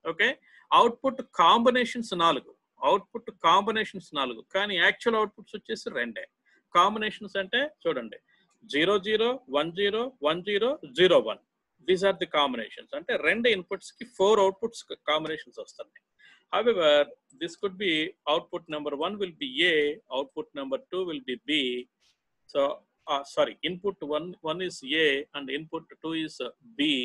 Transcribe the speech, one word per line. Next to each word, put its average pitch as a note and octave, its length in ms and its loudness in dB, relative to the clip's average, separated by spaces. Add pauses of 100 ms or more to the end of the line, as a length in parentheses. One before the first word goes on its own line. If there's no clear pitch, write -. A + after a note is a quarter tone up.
ఓకే, F3+ 260 0 (400)
అవుట్‌పుట్ A#3 500 4 (220)
combinations A#3 720 4 (100)
నాలుగు. C#3 260 2 (380)
అవుట్‌పుట్ G3 420 -2 (160)
కాంబినేషన్స్ G3 720 2
నాలుగు, B2 240 -4 (120)
కానీ G3+ 200 -2 (100)
యాక్చువల్ G#3+ 360 0
అవుట్‌పుట్స్ G#3 360 -6
వచ్చేసి - 300 -10 (120)
రెండే. A#2+ 260 -6 (520)
కాంబినేషన్స్ G#3 680 0
అంటే A#3 180 -2 (220)
చూడండి, B2+ 360 -4 (560)
జీరో E3+ 200 2 (120)
జీరో, A3 220 0 (280)
వన్ D#3+ 240 0
జీరో, G3+ 220 0 (260)
వన్ F3 200 -2
జీరో, G#3 220 0 (280)
జీరో F3 200 8 (100)
వన్. A2 140 -8 (460)
These F#3 200 2
are F#3 140 0
the E3 140 -6
combinations. B2 600 -2
అంటే D4 160 -6 (140)
రెండు A3+ 200 2 (100)
inputs F#3 420 -10
కి - 60 -16 (120)
four G#3 280 6
అవుట్‌పుట్స్ G3 380 -2 (260)
combinations D#3 540 -4
వస్తున్నాయి. - 400 -18 (520)
However, F#3+ 360 4 (500)
this E3 200 -8
could F#3+ 240 -6
be E3 100 0 (380)
output E3+ 320 -4 (100)
number D3 180 -6 (120)
one G3+ 160 -4
will F3+ 140 -6 (100)
be C3 40 -8 (220)
A, D#3 60 2 (400)
output C#3+ 320 -8 (100)
number C3+ 200 -6 (120)
two F#3 180 -4
will C#3+ 220 -8
be B2 60 -4 (120)
B. - 20 -8 (1000)
So, C#3+ 80 0 (520)
uh, C#3 100 -2 (140)
sorry, C3 200 0 (140)
input F#3 280 -6 (180)
one, E3 120 -6 (220)
one F3 180 -6
is F3+ 100 -12 (280)
A - 20 4 (280)
and C#3 120 -10 (100)
input D#3+ 280 -10 (180)
two E3 100 -6 (120)
is D3 100 -14 (420)
B. D3 120 2 (140)